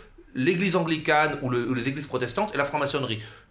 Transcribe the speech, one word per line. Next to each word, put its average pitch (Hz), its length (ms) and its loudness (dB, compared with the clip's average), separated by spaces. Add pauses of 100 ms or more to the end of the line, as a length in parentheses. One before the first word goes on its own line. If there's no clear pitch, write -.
(340)
l'église 175 420 2
anglicane 156 640 2
ou, 127 80 -2
le, 120 180 0
ou 127 60 0
les 123 160 -2
églises 143 180 -4
protestantes 127 480 -2
et 139 40 -2
la 143 60 2
franc-maçonnerie. 139 580 -2 (280)